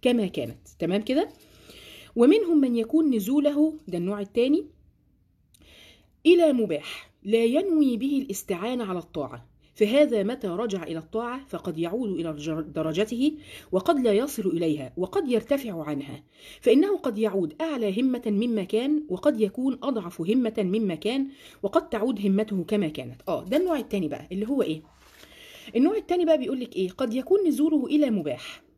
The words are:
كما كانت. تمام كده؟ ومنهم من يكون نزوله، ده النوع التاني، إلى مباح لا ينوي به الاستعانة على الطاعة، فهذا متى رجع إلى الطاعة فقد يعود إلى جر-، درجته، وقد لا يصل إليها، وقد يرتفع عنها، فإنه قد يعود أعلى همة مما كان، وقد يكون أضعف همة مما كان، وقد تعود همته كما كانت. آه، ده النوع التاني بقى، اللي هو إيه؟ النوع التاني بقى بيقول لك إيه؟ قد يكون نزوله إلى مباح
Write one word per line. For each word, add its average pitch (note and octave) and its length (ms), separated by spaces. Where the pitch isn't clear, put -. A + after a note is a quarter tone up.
كما A#3+ 240
كانت. B2 420
تمام F3+ 240
كده؟ C#4 260
ومنهم E4 440
من B3 160
يكون C4+ 380
نزوله، D4 640
ده F3+ 100
النوع G3 220
التاني، B3+ 460
إلى E4+ 260
مباح G#3 580
لا A3+ 220
ينوي D4 520
به C4+ 280
الاستعانة A3+ 600
على F#3 140
الطاعة، C3+ 480
فهذا A3+ 480
متى A#3 240
رجع F#3+ 360
إلى D#3+ 160
الطاعة A#3+ 500
فقد E3+ 300
يعود G3 320
إلى E3 220
جر-، D3+ 280
درجته، G3 720
وقد C4+ 280
لا A#3 120
يصل A3 360
إليها، D#3 480
وقد C4 320
يرتفع A3 560
عنها، C#3 380
فإنه E4+ 360
قد A3+ 220
يعود G3 420
أعلى A#3+ 400
همة B3+ 260
مما A3 380
كان، C#4 440
وقد A3 320
يكون B3 420
أضعف A3 380
همة A3 380
مما G3 360
كان، C4 340
وقد D#4+ 260
تعود G#3 380
همته G3 380
كما G3+ 240
كانت. B2+ 400
آه، E3 160
ده G3 120
النوع E4+ 220
التاني F#3+ 300
بقى، - 240
اللي G3+ 160
هو C4+ 140
إيه؟ D#3 200
النوع D#4+ 200
التاني F4+ 280
بقى D#4 140
بيقول B3+ 220
لك - 160
إيه؟ F#3 140
قد A3+ 240
يكون C4 320
نزوله C#4+ 400
إلى D4 240
مباح D3+ 520